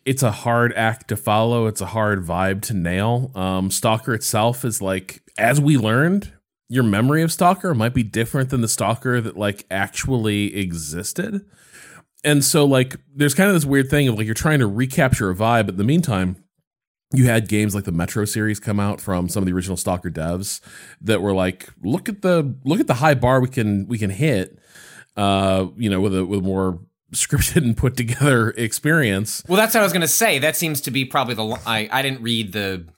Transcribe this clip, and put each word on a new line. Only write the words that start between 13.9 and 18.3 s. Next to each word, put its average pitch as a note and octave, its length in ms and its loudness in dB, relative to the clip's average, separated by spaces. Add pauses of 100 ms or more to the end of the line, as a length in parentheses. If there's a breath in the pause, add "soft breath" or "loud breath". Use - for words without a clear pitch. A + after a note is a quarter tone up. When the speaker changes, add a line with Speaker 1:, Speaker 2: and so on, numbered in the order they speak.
Speaker 1:
of, A#2 80 2
like, G#2+ 100 -2
you're A2 80 -2
trying D3+ 240 2
to C3 100 4
recapture B2+ 600 0
a F2+ 60 -2
vibe. A2 320 2
But G2+ 60 -6
in F2+ 40 -8
the G2+ 60 0
meantime, G#2+ 600 0 (680)
you C3 140 6
had A2+ 200 2
games G#2 280 0
like G2+ 80 -4
the - 80 -6
Metro F2 340 -2
series G#2+ 340 -2